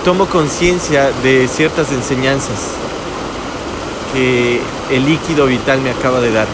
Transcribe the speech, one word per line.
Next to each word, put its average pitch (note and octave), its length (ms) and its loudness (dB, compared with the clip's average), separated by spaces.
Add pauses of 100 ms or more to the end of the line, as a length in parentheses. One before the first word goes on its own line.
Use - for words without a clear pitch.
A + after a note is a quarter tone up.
tomo F#3 240 4
conciencia D#3 840 2 (120)
de C3 240 4
ciertas D#3 440 0
enseñanzas C3 680 -2 (1600)
que B2 460 2 (300)
el C3+ 160 2
líquido D3 400 2
vital C3 360 2
me C3 100 -2
acaba B2+ 280 0
de A#2+ 120 2
dar. G#2+ 220 2